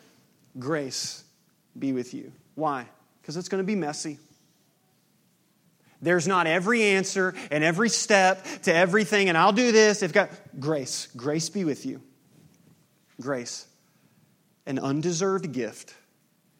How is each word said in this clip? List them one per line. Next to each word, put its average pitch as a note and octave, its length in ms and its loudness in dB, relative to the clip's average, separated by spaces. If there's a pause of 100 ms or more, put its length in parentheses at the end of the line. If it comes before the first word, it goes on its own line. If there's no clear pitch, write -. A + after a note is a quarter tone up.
(580)
Grace C#3 640 -6 (560)
be C3+ 140 -4
with B2 220 -6
you. C3+ 180 -14 (220)
Why? C#3+ 320 -4 (360)
'Cause D3+ 140 -10
it's F3+ 120 -8
gonna F#3+ 140 -2
be G#3 140 -2
messy. D3+ 420 -6 (1800)
There's E3 260 2
not F3+ 200 2
every F#3+ 360 2
answer F#3+ 520 2 (160)
and D3+ 120 0
every F3 260 2
step F#3+ 560 4 (180)
to F3+ 120 2
everything, G3 540 4
and E3+ 80 4
I'll F#3 160 6
do A#3+ 200 2
this. G#3+ 300 6
If E3 100 -2
God, F#3+ 180 4 (280)
grace, C#3 580 -4
grace D3 320 -4
be G3+ 160 -4
with C#3+ 200 -4
you. A#2+ 160 -10 (1200)
Grace. B2 460 -8 (1000)
An C3+ 120 -4
undeserved E3 720 -2
gift A2+ 420 -8 (640)